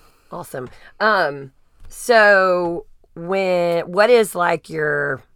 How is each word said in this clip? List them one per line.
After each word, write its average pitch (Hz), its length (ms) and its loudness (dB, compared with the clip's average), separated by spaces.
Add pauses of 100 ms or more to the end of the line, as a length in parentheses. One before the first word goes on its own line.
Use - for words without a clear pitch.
(320)
Awesome. 139 380 -14 (300)
Um, 156 520 -2 (360)
so 190 960 2 (300)
when, 175 640 -2 (100)
what 208 200 4
is, 226 240 2
like, 170 360 -2
your, 147 520 -4 (140)